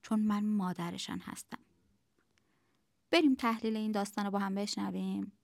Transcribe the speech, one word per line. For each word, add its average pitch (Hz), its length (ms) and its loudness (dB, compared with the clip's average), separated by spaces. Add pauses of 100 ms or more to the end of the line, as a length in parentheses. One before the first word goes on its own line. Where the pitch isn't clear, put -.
چون 214 180 0
من 208 240 2
مادرشان 190 760 -2
هستم.» - 380 -12 (1500)
بریم 320 240 6
تحلیل 226 420 0
این 214 160 -2
داستان 208 320 0
رو 202 60 -2
با 196 80 0
هم 196 160 0
بشنویم. 196 760 -2 (120)